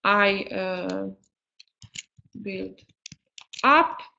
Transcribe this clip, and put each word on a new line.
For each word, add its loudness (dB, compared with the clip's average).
i, 4
e, -6
Build -10
App. 4